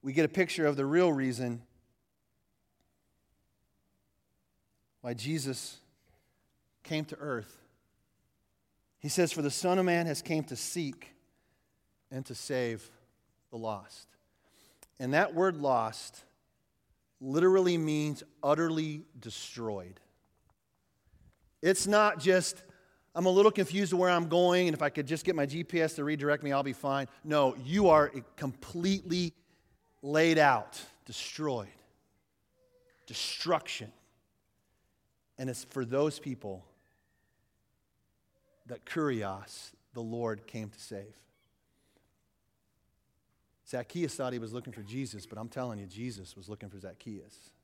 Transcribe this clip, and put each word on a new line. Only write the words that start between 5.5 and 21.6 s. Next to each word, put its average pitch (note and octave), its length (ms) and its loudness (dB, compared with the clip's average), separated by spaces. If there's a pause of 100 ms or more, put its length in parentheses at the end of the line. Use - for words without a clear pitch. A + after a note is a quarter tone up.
came D#3 220 -4
to D3+ 120 -14
earth. B2+ 400 -8 (1400)
He D3+ 100 -8
says, E3+ 220 2
"For D#3+ 100 -4
the C#3+ 100 0
Son F#3 280 2
of F#3 60 4
Man E3+ 200 2
has D3+ 160 -4
came D#3 240 -2
to C3 100 -10
seek - 600 -8 (960)
and C3 140 -8
to B2 100 -12
save A#2+ 540 -4 (600)
the A#2+ 80 -14
lost." A2 500 -10 (920)
And C3 140 -2
that E3 200 2
word F3 240 2
lost B2 680 -2 (960)
literally F3 580 4
means D3+ 460 -2 (200)
utterly D#3 640 0 (140)
destroyed. G#2 800 -10 (1600)